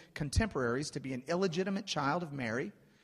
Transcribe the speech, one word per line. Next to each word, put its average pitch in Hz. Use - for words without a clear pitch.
contemporaries 143
to 147
be 131
an 123
illegitimate 190
child 151
of 147
Mary. 131